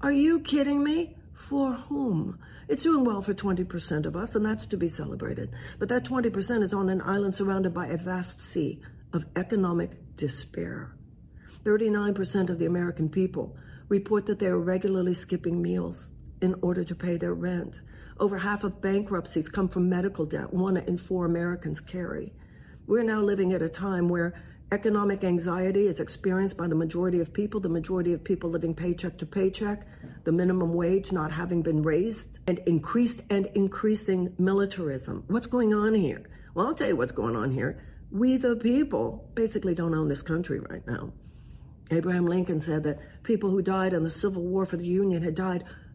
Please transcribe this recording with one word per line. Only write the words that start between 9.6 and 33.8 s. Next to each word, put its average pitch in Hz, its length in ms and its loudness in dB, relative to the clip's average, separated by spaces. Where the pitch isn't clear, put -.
despair. - 800 -6
Thirty-nine 208 480 4
percent 190 380 2
of 170 80 -2
the 165 80 2
American 175 420 0
people 180 480 -2
report 202 380 2
that 202 120 0
they 202 80 0
are 180 120 2
regularly 185 560 2
skipping 175 480 -2
meals 175 480 -4
in 185 180 2
order 175 240 0
to 165 100 -8
pay 175 220 -2
their 175 160 -2
rent. 175 480 -4
Over 202 160 2
half 202 260 -2
of 190 200 -4
bankruptcies 190 640 0
come 196 180 0
from 180 220 2
medical 185 380 0
debt - 260 -6
one 185 240 2
in 175 220 0
four 180 260 -2
Americans 170 560 0
carry. - 540 -8
We're 233 160 4
now 220 200 2
living 190 320 4
at 165 80 0
a 165 60 0
time 180 420 0
where 175 240 0
economic 202 520 2
anxiety 180 600 2
is 180 140 0
experienced 190 580 0
by 175 100 -2
the 160 60 2
majority 175 460 2
of 160 120 -2
people, 208 280 -2
the 190 100 0
majority 175 420 0
of 160 100 -2
people 175 280 0
living 165 240 0
paycheck 170 420 -4
to - 80 -8
paycheck, 196 600 -2
the 160 80 2
minimum 180 420 4
wage 180 360 2
not 156 220 -2
having 175 300 0
been 156 180 2
raised, 165 640 0
and 180 200 2
increased 214 640 2
and 196 240 2
increasing 196 840 2